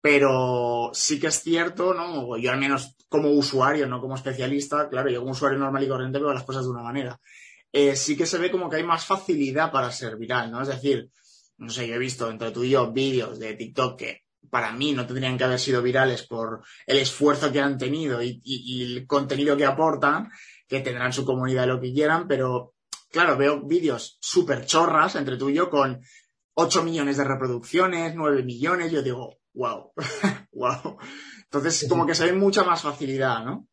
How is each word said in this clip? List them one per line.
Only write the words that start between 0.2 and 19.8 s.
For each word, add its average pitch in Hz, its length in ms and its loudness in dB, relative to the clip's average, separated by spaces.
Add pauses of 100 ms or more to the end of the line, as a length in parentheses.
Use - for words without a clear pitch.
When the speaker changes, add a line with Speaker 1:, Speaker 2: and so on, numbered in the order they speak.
Speaker 1:
sí - 240 -2
que 160 80 -2
es 151 160 0
cierto, 175 500 0
¿no? 156 440 -4
Yo 123 160 0
al 131 80 0
menos 135 360 -2 (120)
como 147 220 2
usuario, 139 580 4
no 123 120 -4
como 131 140 -6
especialista, 139 760 -2
claro, 131 220 -2
yo 120 100 -2
como 131 120 -4
usuario 139 260 0
normal 139 240 0
y 135 60 0
corriente 131 320 -2
veo 143 120 0
las 127 120 -4
cosas 131 200 -6
de 127 60 -4
una 120 120 -8
manera. 123 360 -6 (540)
Eh, 139 240 4
sí 143 200 -2
que 160 100 0
se 175 120 -2
ve 180 120 0
como 180 200 -2
que 160 60 -2
hay 165 80 -2
más 170 200 0
facilidad 156 680 0
para 127 180 0
ser 113 260 -8
viral, 117 340 -4
¿no? 123 120 -6
Es 135 60 -4
decir, 131 420 0 (480)
no 113 120 -14
sé, 120 160 -6
yo 113 80 -6
he 120 40 -4
visto 123 320 -4
entre 110 200 -8
tú 117 140 -4
y 127 60 0
yo 123 220 4
vídeos 127 460 -2
de 110 160 -8
TikTok 117 440 -4
que 113 240 -12 (280)
para 117 220 -2
mí 143 200 -2
no 123 140 -2
tendrían 127 320 -4
que 127 60 2
haber 127 160 2
sido 123 220 2
virales 127 440 2
por 113 360 -8 (240)
el 135 120 4
esfuerzo 143 540 2
que 143 80 2
han 139 180 0
tenido 131 440 -2
y, 123 220 -6
y, 127 380 -6
y 123 140 -6
el 131 100 -10
contenido 143 500 2
que 143 80 2
aportan, 151 640 2 (380)